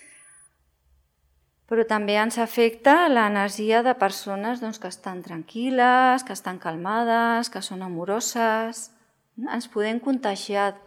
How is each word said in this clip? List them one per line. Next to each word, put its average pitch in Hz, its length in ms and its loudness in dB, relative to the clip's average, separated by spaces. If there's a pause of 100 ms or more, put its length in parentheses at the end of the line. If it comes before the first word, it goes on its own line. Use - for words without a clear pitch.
(1700)
però 226 160 2
també 208 320 0
ens 226 240 0
afecta 240 680 4
l'energia 214 760 2
de 254 80 4
persones, 202 640 -4
doncs, 220 240 -8
que 180 80 -10
estan 180 320 -12
tranquil·les, 247 1040 2
que - 80 -8
estan 185 240 -10
calmades, 226 880 0
que 220 140 -10
són 185 240 -10
amoroses. 220 1000 -2 (500)
Ens 240 320 -8
podem 220 320 -2
contagiar 202 680 -2 (140)